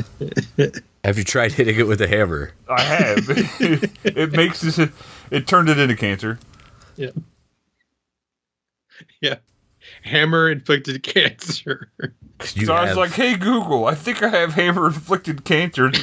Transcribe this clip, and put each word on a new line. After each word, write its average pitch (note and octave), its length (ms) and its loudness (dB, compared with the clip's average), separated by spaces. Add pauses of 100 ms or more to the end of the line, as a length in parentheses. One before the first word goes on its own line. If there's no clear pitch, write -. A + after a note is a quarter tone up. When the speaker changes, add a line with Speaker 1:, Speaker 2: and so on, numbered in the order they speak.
(580)
Speaker 1:
<laughs> - 460 -2
Have G2+ 140 0
you G#2 60 -2
tried A2+ 300 0
hitting A2 260 2
it A#2 80 4
with G#2+ 140 2
a F#2+ 60 2
hammer? E2+ 460 0 (160)
Speaker 2:
I B2 120 2
have. D3 460 2
<laughs> E3+ 800 -2
It D#3 280 -2
makes E3+ 280 0
this, D#3+ 160 -2
it, D#3 140 2 (400)
it C#3+ 160 -2
turned F3+ 220 4
it D3 100 4
into C3 160 4
cancer. A2 420 -4 (580)
Speaker 3:
Yeah. C3 140 -8 (2000)
Yeah. C3+ 180 -4 (680)
Hammer-inflicted D3+ 1000 0
<laughs> - 0 -
cancer. - 840 -2 (640)
Speaker 1:
You G#2+ 140 -2
Speaker 2:
So D#3 60 2
I E3+ 80 2
was F3+ 80 2
Speaker 1:
have F#3 80 0
Speaker 2:
like, F3+ 140 0
"Hey, B3 240 0
Google, F3+ 520 0
I D3+ 80 0
think A3+ 260 -6
I G#3+ 80 2
have E3+ 240 2
hammer-inflicted E3+ 880 0
cancer D#3 460 2 (140)